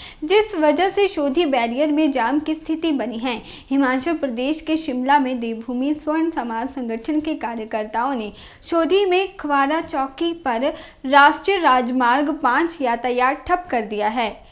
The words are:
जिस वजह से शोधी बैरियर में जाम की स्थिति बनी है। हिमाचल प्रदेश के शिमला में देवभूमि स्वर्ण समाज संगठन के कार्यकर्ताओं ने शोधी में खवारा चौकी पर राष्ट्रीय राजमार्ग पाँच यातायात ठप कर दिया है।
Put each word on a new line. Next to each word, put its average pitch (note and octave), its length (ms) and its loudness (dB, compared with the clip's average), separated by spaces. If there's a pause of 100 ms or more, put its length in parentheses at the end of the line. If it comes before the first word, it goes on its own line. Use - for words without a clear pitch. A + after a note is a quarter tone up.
(240)
जिस G#4+ 320 2
वजह D#4 340 2
से G4 180 2
शोधी D#4 380 0
बैरियर C4 460 0
में D4+ 200 2
जाम C4 280 0
की D#4 160 -2
स्थिति D#4+ 360 -2
बनी A#3 280 -2
है। A#3+ 220 -4 (280)
हिमाचल C4+ 480 2
प्रदेश C4+ 440 -2
के D#4 160 0
शिमला C#4 420 2
में B3+ 200 -2
देवभूमि A#3+ 540 -4
स्वर्ण D#4 380 0
समाज A#3+ 380 -6
संगठन B3+ 520 -4
के D4+ 160 -4
कार्यकर्ताओं A3+ 800 -4
ने G#3+ 160 -6 (320)
शोधी E4+ 420 2
में F#4+ 320 0
खवारा C#4+ 440 0
चौकी D#4+ 520 -4 (120)
पर C4 280 0 (320)
राष्ट्रीय D4 540 6
राजमार्ग B3+ 840 2
पाँच D4 380 0
यातायात B3 680 0
ठप F4+ 240 0
कर A#3 140 0
दिया G#3 240 -2
है। A3+ 220 -2 (200)